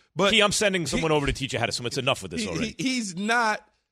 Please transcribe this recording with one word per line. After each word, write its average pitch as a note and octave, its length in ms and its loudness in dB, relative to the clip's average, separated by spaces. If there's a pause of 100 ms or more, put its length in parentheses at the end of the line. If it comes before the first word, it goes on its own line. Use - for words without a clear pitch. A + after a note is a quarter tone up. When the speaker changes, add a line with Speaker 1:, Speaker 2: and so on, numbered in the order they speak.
(140)
Speaker 1:
But F#3 180 2
Speaker 2:
Key, A3 100 6
I'm G3+ 100 4
sending F#3+ 320 2
Speaker 1:
he C#3 40 -4
Speaker 2:
someone D#3+ 260 0
over D3 120 2
to C3+ 80 0
teach B2+ 200 -6
you A#2 60 -2
how A#2 60 0
to G2+ 60 -2
swim. B2 160 -4
It's A#2 100 -6
enough C3 240 -2
with F#2 100 -10
this F2+ 120 -6
Speaker 1:
he, G3+ 60 -4
Speaker 2:
already. G#3+ 280 -4
Speaker 1:
he, - 60 -6 (120)
he's G3+ 200 -4
not G#3+ 500 0 (260)